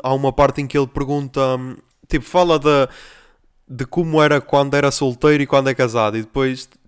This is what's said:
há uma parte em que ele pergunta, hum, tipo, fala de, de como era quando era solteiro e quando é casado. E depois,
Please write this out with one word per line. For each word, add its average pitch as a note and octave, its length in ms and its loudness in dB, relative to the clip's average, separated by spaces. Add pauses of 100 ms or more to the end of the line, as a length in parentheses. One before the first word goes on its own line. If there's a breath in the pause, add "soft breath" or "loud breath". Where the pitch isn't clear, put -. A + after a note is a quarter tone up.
há C3 100 -2
uma C3+ 180 -2
parte C#3 300 2
em C3+ 60 -6
que D3 100 -2
ele C#3 100 0
pergunta, C3+ 720 -4
hum, B2+ 180 -12 (320)
tipo, C#3 180 -4
fala F3 340 2
de, C#3 280 2 (800 loud breath)
de B2+ 180 -10
como D#3+ 360 0
era D3 180 4
quando C#3 360 0
era C#3+ 160 2
solteiro C#3+ 520 0
e C3 40 -8
quando C3+ 220 2
é C3 40 0
casado. A2+ 440 0
E A2 40 -4
depois, C3 480 -4 (180)